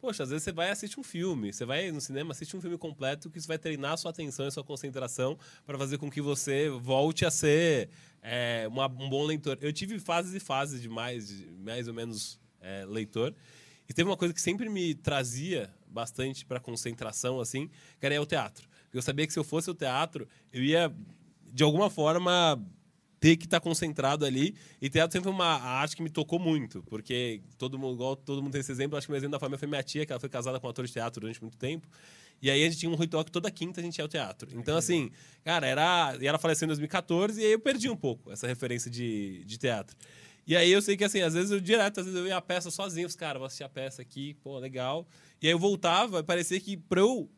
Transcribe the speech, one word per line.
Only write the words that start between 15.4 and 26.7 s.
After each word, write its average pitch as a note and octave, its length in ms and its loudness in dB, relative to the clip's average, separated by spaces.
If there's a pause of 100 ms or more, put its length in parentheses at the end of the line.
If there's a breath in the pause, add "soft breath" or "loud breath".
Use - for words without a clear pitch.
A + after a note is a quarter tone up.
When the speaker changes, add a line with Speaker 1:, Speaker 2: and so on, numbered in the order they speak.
Speaker 1:
bastante B2+ 580 -6
pra B2+ 140 -6
concentração, B2 840 -4
assim, C3 300 -4 (300 loud breath)
que C#3 60 -2
era C#3+ 80 2
ir D3 40 2
ao D3 80 0
teatro. C3+ 420 -4 (240 soft breath)
Eu B2+ 100 -4
sabia C#3+ 240 0
que D3+ 60 -6
se - 60 -2
eu D3+ 60 0
fosse D#3+ 260 -2
ao F3 40 -4
teatro, C#3 520 -2 (260 soft breath)
eu B2+ 120 -2
ia, D#3+ 280 4 (540)
de B2 160 2
alguma D#3 260 6
forma, E3+ 720 4 (580)
ter E3 180 10
que E3 120 -8
tá F3+ 100 4
concentrado D3+ 680 2
ali. C#3 280 2 (260 loud breath)
E C3+ 100 -2
teatro E3 240 4
sempre F3+ 100 0
foi F#3+ 80 0
uma F#3 220 2
arte C3 420 -2
que E3+ 60 -6
me D#3+ 80 -4
tocou D#3+ 280 0
muito, D3+ 460 0